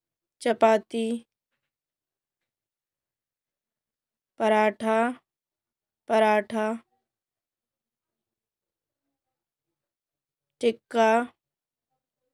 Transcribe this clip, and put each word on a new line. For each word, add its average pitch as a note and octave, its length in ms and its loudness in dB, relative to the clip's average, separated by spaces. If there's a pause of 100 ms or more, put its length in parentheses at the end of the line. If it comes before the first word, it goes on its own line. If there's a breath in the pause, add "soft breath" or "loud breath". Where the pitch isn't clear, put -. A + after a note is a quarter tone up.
(420)
चपाती। A3+ 640 0 (3250)
पराठा, A3 600 0 (1080)
पराठा। G#3+ 580 0 (4000)
टिक्का, A3+ 500 0 (1200)